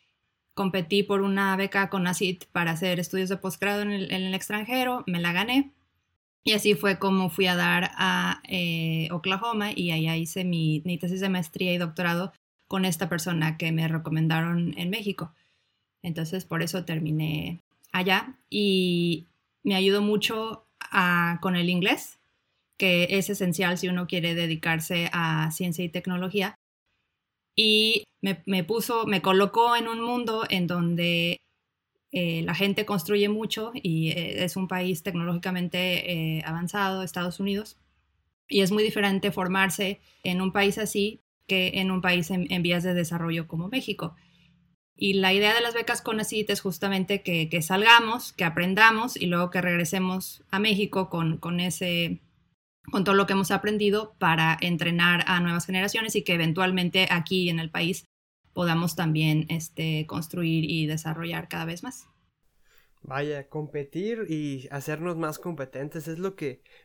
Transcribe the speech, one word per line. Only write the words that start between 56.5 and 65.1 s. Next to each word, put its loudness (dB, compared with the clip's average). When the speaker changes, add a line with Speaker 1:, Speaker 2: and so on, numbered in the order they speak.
Speaker 1:
aquí 2
en 0
el -6
país -2
podamos 0
también, 2
este, -4
construir -2
y 0
desarrollar -6
cada -8
vez -8
más. -14
Speaker 2:
Vaya, -6
competir -6
y -6
hacernos -6